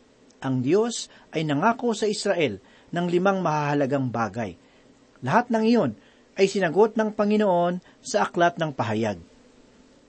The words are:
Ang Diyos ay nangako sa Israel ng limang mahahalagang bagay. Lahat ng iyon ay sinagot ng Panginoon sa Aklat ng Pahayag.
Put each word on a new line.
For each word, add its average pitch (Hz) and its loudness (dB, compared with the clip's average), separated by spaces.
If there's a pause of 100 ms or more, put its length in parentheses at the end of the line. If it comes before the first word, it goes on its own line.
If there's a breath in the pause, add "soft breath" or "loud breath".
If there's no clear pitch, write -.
(360)
Ang 131 -2
Diyos 208 0 (240 loud breath)
ay 156 -4
nangako 220 0
sa 226 -2
Israel 175 -2 (320 soft breath)
ng 175 -2
limang 185 2
mahahalagang 143 0
bagay. 110 -4 (720 soft breath)
Lahat 185 0
ng 220 0
iyon 220 2 (440 soft breath)
ay 196 4
sinagot 190 2
ng 214 -2
Panginoon 190 2 (240 soft breath)
sa - -2
Aklat 175 2
ng 156 -2
Pahayag. 110 -2 (920)